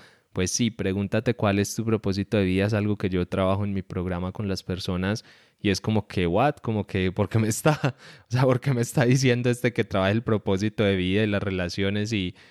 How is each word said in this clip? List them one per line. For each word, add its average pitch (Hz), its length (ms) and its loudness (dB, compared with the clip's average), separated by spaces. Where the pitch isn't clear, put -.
pues 92 180 -2
sí, 117 200 0
pregúntate 98 640 -2
cuál 101 240 2
es - 160 -2
tu 110 100 -4
propósito 101 520 0
de 98 80 2
vida. 92 200 2
Es 110 80 0
algo 104 240 0
que 98 120 -2
yo 90 180 0
trabajo 95 360 0
en 101 100 -4
mi 95 100 -4
programa 90 480 -6
con 104 160 -6
las 95 160 -4
personas 92 600 -4
y 104 80 0
es 92 100 2
como 107 280 0
que, 90 200 0
"What?", 117 300 2
como 107 300 -4
que, 92 240 0
"¿Por 101 180 -2
qué 113 100 0
me 107 80 2
está, 143 320 2
<laughs> - 500 -8
o - 20 -20
sea, 131 120 2
por 131 160 4
qué 139 140 -2
me 120 80 0
está 117 240 2
diciendo 123 440 4
este 120 240 0
que 113 100 0
trabaje 98 300 0
el 113 100 0
propósito 107 600 0
de 98 120 4
vida 92 280 2
y 107 40 2
las 101 160 0
relaciones?". 98 720 -2
Y 92 220 -2